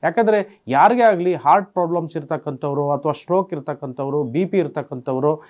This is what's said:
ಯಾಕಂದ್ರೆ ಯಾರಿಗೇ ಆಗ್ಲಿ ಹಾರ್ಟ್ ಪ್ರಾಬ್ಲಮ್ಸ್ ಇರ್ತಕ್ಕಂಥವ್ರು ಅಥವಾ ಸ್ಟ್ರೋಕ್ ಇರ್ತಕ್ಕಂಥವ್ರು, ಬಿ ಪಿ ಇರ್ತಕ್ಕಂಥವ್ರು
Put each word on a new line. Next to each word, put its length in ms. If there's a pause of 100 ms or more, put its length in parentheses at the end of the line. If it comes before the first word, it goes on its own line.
ಯಾಕಂದ್ರೆ 640
ಯಾರಿಗೇ 340
ಆಗ್ಲಿ 340
ಹಾರ್ಟ್ 380
ಪ್ರಾಬ್ಲಮ್ಸ್ 440
ಇರ್ತಕ್ಕಂಥವ್ರು 760
ಅಥವಾ 200
ಸ್ಟ್ರೋಕ್ 420
ಇರ್ತಕ್ಕಂಥವ್ರು, 680
ಬಿ 220
ಪಿ 120
ಇರ್ತಕ್ಕಂಥವ್ರು 920